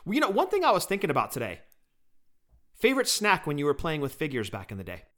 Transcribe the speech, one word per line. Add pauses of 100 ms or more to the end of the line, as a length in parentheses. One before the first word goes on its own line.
Well,
you
know,
one
thing
I
was
thinking
about
today. (1160)
Favorite
snack
when
you
were
playing
with
figures
back
in
the
day? (160)